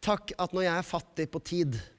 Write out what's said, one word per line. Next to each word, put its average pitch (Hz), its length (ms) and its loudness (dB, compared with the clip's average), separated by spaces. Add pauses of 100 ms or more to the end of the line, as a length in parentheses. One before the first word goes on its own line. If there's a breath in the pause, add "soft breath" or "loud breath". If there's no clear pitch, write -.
Takk - 320 0
at 180 160 0
når 185 140 2
jeg 170 80 2
er 180 100 0
fattig - 460 -4
på 165 100 -4
tid 151 380 0 (200)